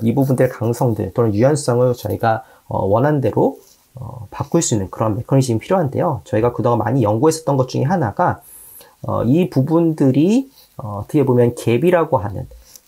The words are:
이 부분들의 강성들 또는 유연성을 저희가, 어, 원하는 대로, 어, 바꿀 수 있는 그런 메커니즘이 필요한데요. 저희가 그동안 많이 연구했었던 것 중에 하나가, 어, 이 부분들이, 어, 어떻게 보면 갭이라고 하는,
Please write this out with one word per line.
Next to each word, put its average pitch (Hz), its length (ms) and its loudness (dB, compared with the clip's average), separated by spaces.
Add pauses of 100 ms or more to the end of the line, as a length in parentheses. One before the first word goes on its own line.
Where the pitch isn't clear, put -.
이 113 120 0
부분들의 131 360 2
강성들 113 640 -2
또는 113 200 0
유연성을 127 600 2
저희가, 107 500 -4 (240)
어, - 160 -4
원하는 127 360 2
대로, 135 380 0 (360)
어, - 360 -14
바꿀 - 320 -2
수 143 120 -2
있는 95 160 -4
그런 110 260 -2
메커니즘이 127 420 0
필요한데요. 156 640 -2
저희가 113 280 0
그동안 120 260 0
많이 120 240 0
연구했었던 139 540 0
것 131 120 0
중에 123 140 -4
하나가, 143 580 -2 (600)
어, 104 220 -4
이 156 260 2
부분들이, 160 1000 2 (260)
어, 104 260 -10
어떻게 143 220 0
보면 123 300 4
갭이라고 156 640 2
하는, 92 300 -6 (400)